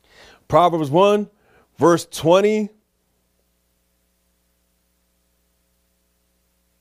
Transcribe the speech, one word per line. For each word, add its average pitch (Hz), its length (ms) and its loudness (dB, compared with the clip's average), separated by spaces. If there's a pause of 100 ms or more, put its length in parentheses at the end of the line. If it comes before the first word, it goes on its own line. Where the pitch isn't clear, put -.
(480)
Proverbs 160 420 0
one, 202 380 0 (480)
verse 165 300 0
twenty 202 640 -2 (4000)